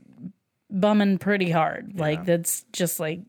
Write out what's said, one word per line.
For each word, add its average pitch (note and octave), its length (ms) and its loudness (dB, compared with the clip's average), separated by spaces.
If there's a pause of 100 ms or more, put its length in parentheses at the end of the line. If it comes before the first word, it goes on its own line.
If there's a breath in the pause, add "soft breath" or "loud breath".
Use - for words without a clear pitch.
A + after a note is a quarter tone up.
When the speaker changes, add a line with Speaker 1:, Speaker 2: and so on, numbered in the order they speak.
(720)
Speaker 1:
bumming G3+ 480 4
pretty F#3+ 320 0
hard. E3+ 480 0
Like, D3+ 200 0
Speaker 2:
Yeah. F3 40 -10 (140)
Speaker 1:
that's - 360 -6
just, - 260 -4
like, E3 300 -6